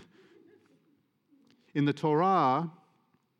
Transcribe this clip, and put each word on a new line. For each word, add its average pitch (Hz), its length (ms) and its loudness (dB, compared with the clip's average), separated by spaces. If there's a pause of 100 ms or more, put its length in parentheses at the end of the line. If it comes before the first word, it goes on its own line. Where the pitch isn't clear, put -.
<laughs> - 40 -20 (1700)
In 143 120 0
the 143 80 0
Torah, 156 760 0 (720)